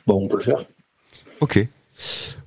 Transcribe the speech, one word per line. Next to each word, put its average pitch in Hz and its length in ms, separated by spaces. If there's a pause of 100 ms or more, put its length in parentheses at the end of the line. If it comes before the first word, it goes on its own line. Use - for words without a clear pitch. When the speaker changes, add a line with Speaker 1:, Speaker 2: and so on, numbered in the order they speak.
Speaker 1:
bah, 104 80
on 98 140
peut 104 100
le - 60
faire. 127 200 (760)
Speaker 2:
Ok. 107 260 (800)